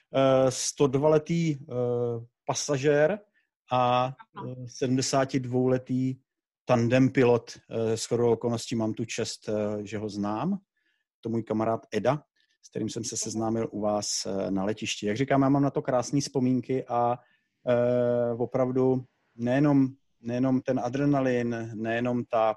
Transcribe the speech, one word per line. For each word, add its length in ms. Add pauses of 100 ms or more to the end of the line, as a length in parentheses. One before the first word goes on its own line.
(160)
Eh, 360
sto 360
dva 220
letý, 480 (140)
eh, 540 (200)
pasažér 760 (520)
a, 400 (360)
eh, 200
sedmdesátidvouletý 1500 (500)
tandem 440
pilot, 420 (180)
eh, 280
shodou 340
okolností 440
mám 180
tu 120
čest, 440
eh, 360
že 120
ho 120
znám. 480 (640)
To 80
můj 140
kamarád 380 (120)
Eda, 300 (400)
s 60
kterým 200
jsem 140
se 140
seznámil 540
u 100
vás, 260 (180)
eh, 260
na 120
letišti. 420
Jak 120
říkám, 240
já 80
mám 140
na 80
to 100
krásné 400
vzpomínky 680
a, 300 (520)
eh, 680
opravdu 680 (300)
nejenom, 520 (340)
nejenom 400
ten 180
adrenalin, 960
nejenom 500
ta 300